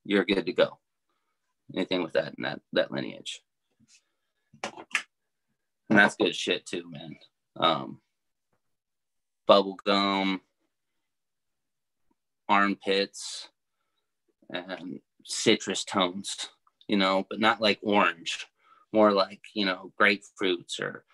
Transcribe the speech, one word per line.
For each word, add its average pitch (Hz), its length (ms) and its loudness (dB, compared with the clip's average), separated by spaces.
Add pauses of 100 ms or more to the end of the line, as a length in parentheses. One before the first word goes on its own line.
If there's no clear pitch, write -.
you're 101 200 2
good 92 220 0
to 90 60 -2
go. - 260 2 (960)
Anything 92 280 -2
with 80 120 -6
that, - 240 -2
that, 67 220 -6 (120)
that - 180 0
lineage. 55 520 -10 (1200)
And - 1300 -4
that's 101 180 4
good 90 180 0
shit - 320 -4
too, 87 240 -10
man. 80 260 -16 (400)
Um, 69 440 -2 (1500)
bubblegum, 98 920 2 (2000)
armpits, 101 1000 -2 (1000)
and 90 520 -12 (240)
citrus - 600 0
tones, 95 640 -4 (380)
you 104 100 0
know, 95 320 2
but 101 120 -10
not, 110 200 2
like, 104 220 2
orange, 87 640 0 (460)
more 107 200 6
like, 98 280 0 (120)
you 104 140 -2
know, 90 340 -4
grapefruits 101 800 0
or, - 340 -8